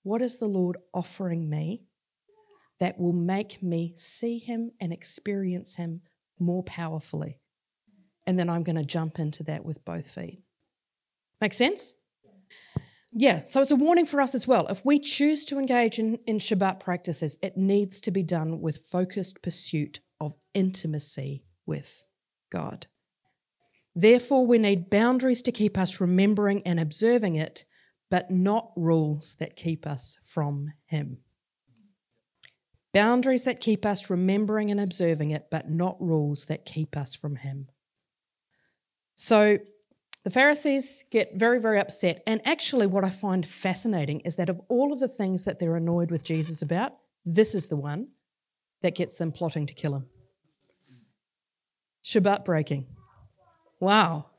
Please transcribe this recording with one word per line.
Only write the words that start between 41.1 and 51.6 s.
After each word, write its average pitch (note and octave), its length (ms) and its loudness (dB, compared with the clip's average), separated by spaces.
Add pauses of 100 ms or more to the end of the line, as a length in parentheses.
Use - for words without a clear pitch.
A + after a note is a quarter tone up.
get A3 240 0
very, A#3 240 4
very A3 200 2
upset. G3 460 -2
And A3 180 0
actually C4 440 2
what F#3+ 160 0
I F#3+ 80 0
find F#3 360 -2
fascinating F3+ 760 -2
is E3 160 -6
that F3+ 120 -2
of F3+ 180 -4
all C4 240 2
of C#4 80 -4
the C4 80 0
things F#3+ 360 -2
that - 160 -6
they're E3 160 0
annoyed E3+ 340 0
with E3 140 -4
Jesus D#3+ 400 -2
about, F3 300 -2 (300)
this F#3+ 300 4
is F#3+ 140 -2
the D#3 100 -4
one D3 300 -6 (760)
that F3 140 0
gets - 220 -4
them E3 140 -4
plotting D#3 360 -4
to - 80 -14
kill D3 180 -4
him. C3+ 140 -8 (2000)